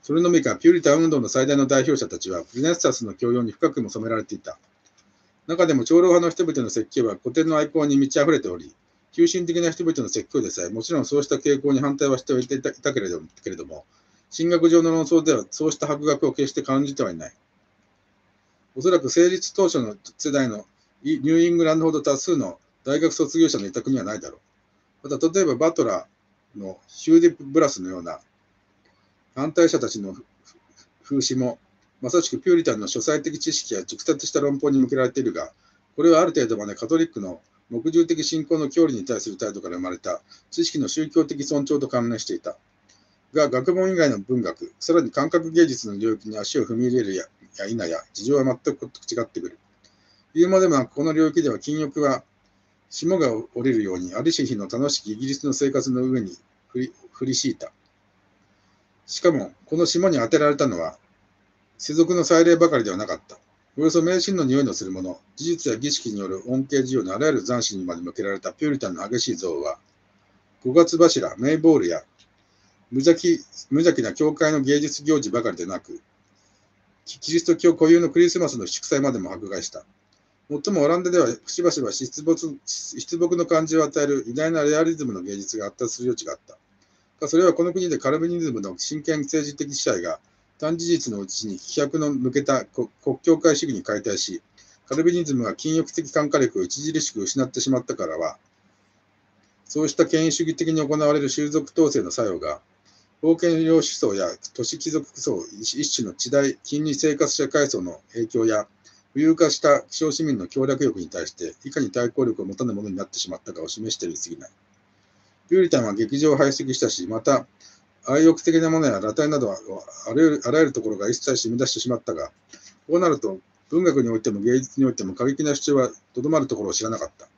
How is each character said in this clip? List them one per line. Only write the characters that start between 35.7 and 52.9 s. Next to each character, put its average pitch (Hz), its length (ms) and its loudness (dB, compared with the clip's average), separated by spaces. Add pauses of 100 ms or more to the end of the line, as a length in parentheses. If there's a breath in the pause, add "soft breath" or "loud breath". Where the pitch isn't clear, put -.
こ 147 60 -2
れ 170 80 8
は 160 100 8
あ 180 40 6
る 175 40 2
程 147 180 0
度 110 100 -2
ま 104 100 -8
で 101 100 -8
カ 113 100 -10
ト 151 100 0
リ 165 100 0
ッ 165 60 -18
ク 110 80 -10
の 90 200 -10 (300)
黙 117 200 -4
従 165 160 4
的 156 180 -2
信 156 220 -4
仰 165 120 0
の 143 120 -2
教 165 160 4
理 139 80 0
に 98 100 -6
対 113 160 -4
す - 80 -10
る 98 80 -10
態 101 160 -6
度 101 80 -10
か 92 80 -12
ら 87 80 -8
生 90 60 -6
ま 92 80 -6
れ 90 80 -10
た 90 240 -6 (280 soft breath)
知 170 140 -2
識 160 140 -4
の 135 100 -2
宗 156 220 -4
教 160 160 4
的 139 180 -6
尊 143 220 -2
重 147 120 0
と 135 100 -2
関 120 200 -2
連 113 100 -6
し - 60 -8
て 95 100 -6
い 85 60 -8
た。 - 160 -10 (760 soft breath)
が、 147 160 4
学 127 240 0
問 185 180 2
以 185 40 -2
外 160 120 4
の 113 100 0
文 123 220 -2
学、 - 400 -6
さ 165 140 0
ら 170 80 6
に 117 80 -4
感 143 180 -2
覚 160 220 0
芸 165 160 6
術 123 220 -6
の 101 100 -8
領 110 160 0
域 107 160 -12
に 107 80 -8
足 101 200 -4
を 117 60 0
踏 113 120 -4
み 123 100 0
入 123 100 2
れ 120 80 2
る 95 100 -4
や、 90 100 -4 (340)
や 98 80 -8
否 113 100 -6
や、 82 220 -4 (160)
事 101 100 -12
情 139 120 2
は 135 80 4
全 127 120 2 (180)
く - 120 -12
違 - 360 -8
っ 113 40 -4
て - 140 -10
く - 100 -10
る。 - 80 -20 (760 soft breath)
言 170 120 6
う - 20 -2
ま 190 120 6
で 185 80 4
も 156 80 4
な 127 100 2
く、 - 80 -20
こ 143 100 -2
の 160 80 0
領 156 140 4
域 156 160 0
で 143 80 2
は 107 80 -4
禁 151 200 -6
欲 151 220 -4
は 135 240 0 (640)